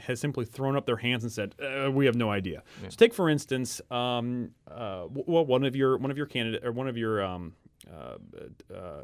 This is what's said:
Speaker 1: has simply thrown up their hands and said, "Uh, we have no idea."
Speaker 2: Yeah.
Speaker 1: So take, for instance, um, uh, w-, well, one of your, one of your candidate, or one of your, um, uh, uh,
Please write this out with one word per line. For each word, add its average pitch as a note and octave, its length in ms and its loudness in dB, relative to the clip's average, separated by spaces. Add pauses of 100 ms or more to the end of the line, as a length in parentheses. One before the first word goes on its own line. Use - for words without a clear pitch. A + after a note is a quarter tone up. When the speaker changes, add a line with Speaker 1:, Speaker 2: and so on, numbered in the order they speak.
Speaker 1:
has B2 120 -2
simply C3 280 -2
thrown C3+ 280 -2
up C#3 120 -2
their A#2+ 100 2
hands A#2+ 260 0
and A#2+ 80 -4
said, G#2 300 -4
"Uh, C#3 300 -2
we C#3 160 6
have A#2 100 6
no A#2 140 2
idea." F#2 320 -2 (200)
Speaker 2:
Yeah. G2 60 -10
Speaker 1:
So - 80 -14
take, A3+ 160 8
for F3+ 160 2
instance, C3 500 0 (120)
um, B2 640 -2 (140)
uh, F#2+ 360 -10
w-, A#2 240 -8
well, E3 180 4
one B2+ 180 4
of C3+ 140 0
your, C3 220 4
one C3+ 120 -2
of C3+ 60 -6
your D3 80 -4
candidate, A2+ 400 -2
or B2 80 -2
one C3 160 -4
of A#2+ 80 -6
your, A2 260 0
um, F2+ 300 -6 (400)
uh, B1 240 -12 (580)
uh, F2 300 -12